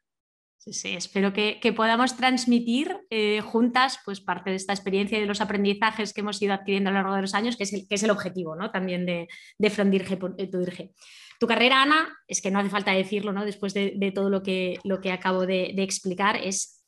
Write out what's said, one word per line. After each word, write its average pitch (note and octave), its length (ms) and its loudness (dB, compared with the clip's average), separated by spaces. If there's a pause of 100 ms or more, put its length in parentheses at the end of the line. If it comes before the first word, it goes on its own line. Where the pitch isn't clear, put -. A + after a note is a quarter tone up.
(600)
Sí, - 120 -16
sí, - 160 -8
espero G3 440 -2
que, G#3 300 -2
que A3+ 100 2
podamos A3+ 440 2
transmitir, B3+ 920 2
eh, G#3+ 300 0
juntas, A#3+ 640 2
pues, G3 160 -8
parte F3+ 300 -4
de F#3 60 0
esta F#3+ 160 -4
experiencia G3 440 0
y G#3+ 40 0
de G#3 80 0
los G3+ 120 -2
aprendizajes G3+ 720 0
que - 80 -8
hemos G#3 220 -4
ido G3+ 100 2
adquiriendo G3 380 0
a - 20 2
lo G3 60 2
largo G3 160 0
de G3 80 0
los G3 120 -2
años, A#3 220 0
que - 60 -6
es G3 100 -2
el, A3+ 140 -6
que - 80 -4
es G3+ 80 0
el A3 80 4
objetivo, F3+ 460 -4
¿no? G#3 160 -6
también F3+ 340 -2
de, E3+ 220 -4 (280)
de G#3 140 2
From G3+ 180 2
Dirge F#3+ 280 2
to F#3 420 -6
Dirge. F3+ 320 -6 (480)
Tu A#3+ 80 2
carrera, A#3+ 360 4
Ana, D#4 260 4 (180)
es - 160 -4
que G3 80 -2
no G3 80 2
hace G3 120 0
falta G3+ 200 0
decirlo, G3 420 0
¿no? G3 120 -4
después G3+ 280 -6
de, G3+ 240 -2
de G3 140 0
todo G3 200 0
lo G3 120 2
que, F#3 400 -2
lo F#3+ 180 -2
que F#3+ 120 -2
acabo F#3 340 0
de, F#3 300 0
de F#3+ 80 2
explicar, F#3+ 520 0
es - 520 -6